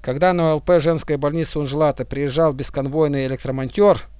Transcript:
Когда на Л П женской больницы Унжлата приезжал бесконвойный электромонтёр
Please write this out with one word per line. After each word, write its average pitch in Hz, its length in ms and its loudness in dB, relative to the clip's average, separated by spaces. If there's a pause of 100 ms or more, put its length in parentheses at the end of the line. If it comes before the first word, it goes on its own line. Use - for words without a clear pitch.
Когда 156 320 0
на 165 180 2
Л 151 100 0
П 175 180 4
женской 156 360 0
больницы 147 420 -2
Унжлата 143 460 0
приезжал 143 480 0
бесконвойный 139 720 -2
электромонтёр 135 760 0 (180)